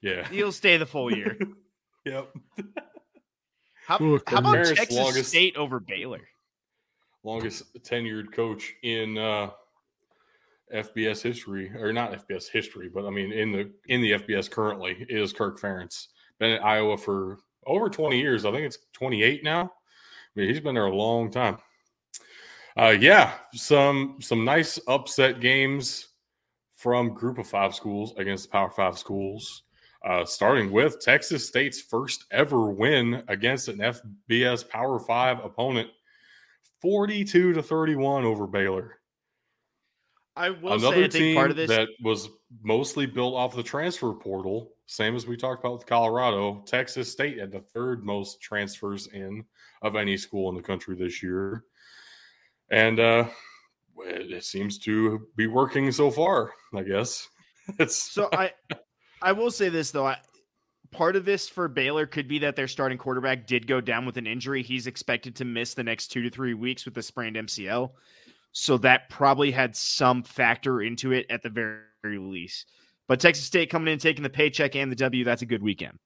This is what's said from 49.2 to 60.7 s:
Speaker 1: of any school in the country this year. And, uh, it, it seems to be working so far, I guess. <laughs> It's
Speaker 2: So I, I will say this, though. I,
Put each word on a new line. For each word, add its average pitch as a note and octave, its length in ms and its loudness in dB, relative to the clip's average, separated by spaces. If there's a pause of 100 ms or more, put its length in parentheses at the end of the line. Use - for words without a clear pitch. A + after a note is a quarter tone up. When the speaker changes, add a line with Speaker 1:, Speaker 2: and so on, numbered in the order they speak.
Speaker 1:
of G#2+ 120 -2
any G2+ 220 0
school F#2+ 320 -4
in F2+ 60 -6
the F2 60 -10
country F#2 340 -6
this F2+ 260 -6
year. G2 440 -4 (1080)
And, A2 280 4
uh, A2+ 280 6 (720)
it, F2+ 320 -10
it F2+ 120 -10
seems G2+ 360 -6
to A2 560 0
be A2 100 0
working C3 460 2
so C#3+ 180 4
far, D3+ 420 0 (240)
I G2 60 -4
guess. G2 520 -4
<laughs> - 460 -20
It's - 160 2
Speaker 2:
So - 380 -4
I, F#3 180 0 (720)
I F#3 120 2
will A3+ 180 0
say G3+ 180 0
this, D#3+ 220 -2
though. C3+ 160 0
I, C3+ 100 -2 (760)